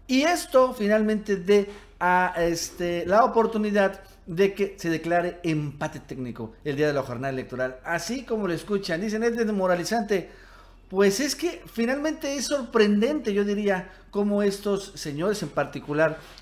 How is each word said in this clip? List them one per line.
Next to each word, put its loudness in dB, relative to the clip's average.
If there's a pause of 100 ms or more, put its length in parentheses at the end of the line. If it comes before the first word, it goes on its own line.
Y 4
esto 4
finalmente 0
dé 4 (320)
a, 4
este, -2
la 6
oportunidad 2 (240)
de 2
que -4
se -6
declare 0
empate -4
técnico -10 (100)
el -4
día 2
de 2
la 0
jornada -6
electoral. -6
Así -4
como -2
lo -2
escuchan, -4
dicen, -2
"Es 0
desmoralizante". 0 (580)
Pues 4
es 0
que -4 (100)
finalmente -2
es -4
sorprendente, 2
yo 2
diría, -2 (200)
cómo 0
estos -2
señores, -4
en -6
particular -2 (220)